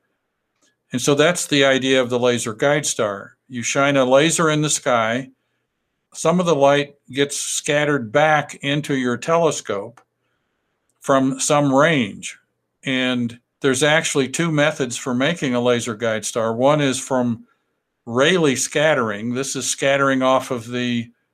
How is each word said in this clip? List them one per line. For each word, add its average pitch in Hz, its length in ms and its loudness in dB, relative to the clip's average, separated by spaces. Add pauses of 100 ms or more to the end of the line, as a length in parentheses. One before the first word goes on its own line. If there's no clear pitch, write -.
(920)
And 127 100 -4
so 147 140 2
that's 160 320 2
the 143 160 2
idea 131 380 2
of 120 80 -2
the 123 100 -2
laser 120 340 0
guide 147 320 0
star. 101 520 -4 (100)
You 120 160 -8
shine 143 320 0
a 135 80 4
laser 156 460 4
in 151 120 0
the 151 80 0
sky, 120 600 -2 (840)
some 170 280 0
of 180 40 0
the 165 100 2
light 143 400 2 (140)
gets 139 280 -2
scattered 147 760 -2
back 147 440 2
into 143 400 -4
your 123 200 -2
telescope 123 880 -2 (960)
from 135 400 0
some 147 340 2
range. 131 640 0 (460)
And 127 560 -4 (220)
there's 135 220 0
actually 151 440 2
two 165 240 -2
methods 147 460 0
for 131 160 -6
making 135 420 -2
a 123 60 0
laser 120 340 0
guide 110 300 -4
star. 113 280 -2
One 135 280 2
is 131 180 -2
from 123 460 -2 (600)
Rayleigh 143 500 2
scattering. 120 760 0
This 131 220 -6
is 131 140 -8
scattering 139 520 0
off 131 300 2
of 117 160 -8
the 120 420 -4 (240)